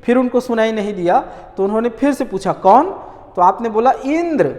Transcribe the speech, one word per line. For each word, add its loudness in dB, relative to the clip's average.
फिर 2
उनको 0
सुनाई 0
नहीं -4
दिया, 2
तो -2
उन्होंने 0
फिर 0
से -4
पूछा, -4
कौन? 6
तो -2
आपने 2
बोला, 2
इंद्र। -2